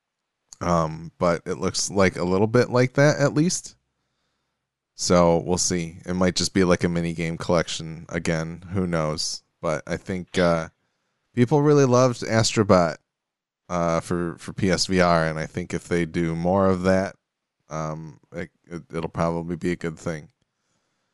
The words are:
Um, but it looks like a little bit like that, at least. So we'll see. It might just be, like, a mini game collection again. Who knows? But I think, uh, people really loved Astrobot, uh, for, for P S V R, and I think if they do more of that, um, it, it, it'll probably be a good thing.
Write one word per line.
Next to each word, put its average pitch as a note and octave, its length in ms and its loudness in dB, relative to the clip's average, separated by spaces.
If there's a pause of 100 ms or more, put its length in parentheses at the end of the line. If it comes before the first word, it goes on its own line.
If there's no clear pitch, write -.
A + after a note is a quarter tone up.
(600)
Um, E2 560 -2
but F2 280 0
it F2+ 100 -6
looks F2 340 -4
like F#2+ 280 2
a E2+ 60 -4
little F#2+ 240 2
bit A#2 220 2
like B2 240 0
that, C#3+ 260 2
at C#3 140 0
least. D#3 420 -2 (1160)
So F2 460 4
we'll F2+ 180 -2
see. F2 480 -4
It F2+ 80 -6
might F#2 220 0
just - 180 -2
be, G2 100 4
like, F2 200 2
a F2 60 0
mini E2+ 240 -4
game E2 220 -4
collection D#2+ 760 -4
again. E2 540 -4 (100)
Who F#2+ 120 -2
knows? D#2 560 -4 (180)
But D#2 280 -4
I E2+ 100 -6
think, F#2 400 -8
uh, E2+ 320 2 (640)
people C#3+ 300 2
really D3 220 6
loved B2 360 2
Astrobot, G2 760 4 (720)
uh, E2+ 320 0
for, F2 360 -4
for - 160 -14
P F#2+ 160 0
S E2 160 2
V F#2 160 2
R, E2+ 240 4
and D#2 140 -4
I D#2+ 80 -6
think F2 260 -8
if E2+ 140 -8
they F2 180 0
do E2 300 -2
more F#2 320 2
of F#2 160 0
that, F#2+ 320 2 (560)
um, D#2 480 -10 (120)
it, F2 200 -12 (160)
it, E2+ 160 -12 (100)
it'll D#2+ 160 -6
probably E2+ 460 -4
be F2+ 160 -4
a E2+ 40 -2
good E2 220 -8
thing. D#2+ 320 -10 (840)